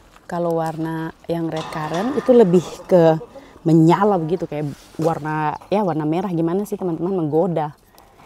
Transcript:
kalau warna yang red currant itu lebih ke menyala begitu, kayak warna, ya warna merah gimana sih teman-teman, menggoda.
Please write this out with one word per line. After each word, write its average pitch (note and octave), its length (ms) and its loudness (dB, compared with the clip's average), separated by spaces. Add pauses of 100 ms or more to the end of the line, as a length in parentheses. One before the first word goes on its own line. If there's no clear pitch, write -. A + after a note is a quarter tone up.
(240)
kalau E3+ 340 -4
warna D#3+ 540 -6 (160)
yang E3 240 -4
red D#3 240 -8
currant E3 400 -4
itu B3 160 0
lebih F#3 320 6 (240)
ke E3 320 6 (480)
menyala E3+ 480 4
begitu, E3 320 -4
kayak D3 240 -6 (240)
warna, D#3 720 -4
ya G#3 160 0
warna D#3 240 -2
merah F#3 240 -2
gimana E3+ 320 -2
sih G3+ 160 -8
teman-teman, E3+ 340 -4
menggoda. D#3+ 640 -2 (500)